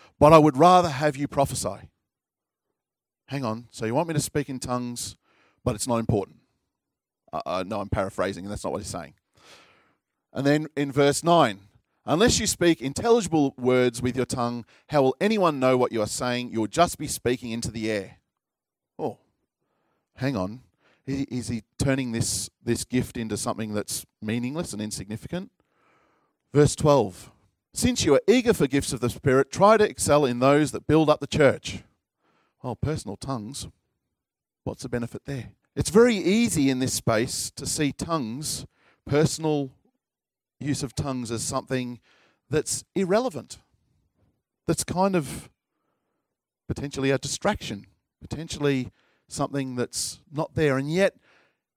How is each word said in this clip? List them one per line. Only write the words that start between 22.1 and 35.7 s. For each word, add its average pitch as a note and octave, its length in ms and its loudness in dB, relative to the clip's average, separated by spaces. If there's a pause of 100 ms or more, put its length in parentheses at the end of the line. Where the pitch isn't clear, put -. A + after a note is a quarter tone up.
this, - 400 -4 (120)
this A#2 220 -2
gift B2+ 320 -4
into A2 200 -6
something G#2+ 380 -6
that's - 300 -6 (160)
meaningless A#2+ 520 -4
and G#2 100 -8
insignificant? G#2+ 720 -10 (1000)
Verse C#3+ 220 6
twelve, B2 560 2 (420)
"Since A#3+ 320 0
you D3 100 6
are C3 120 4
eager A#3 260 4
for D#3 140 2
gifts C3+ 260 0
of B2+ 60 -6
the A#2+ 100 -2
Spirit, C3+ 440 2
try G#3 240 6
to G#3 120 4
excel D3 360 2
in B2 160 0
those C#3+ 320 4
that - 160 -10
build D3+ 200 4
up D3 120 4
the C#3 80 -10
church." - 560 2 (800)
Well, B2+ 140 -8
personal C3+ 400 -6
tongues, B2+ 520 -10 (960)
what's - 180 -10
the B2+ 80 -10
benefit A#2+ 340 -8
there? B2+ 280 -10 (220)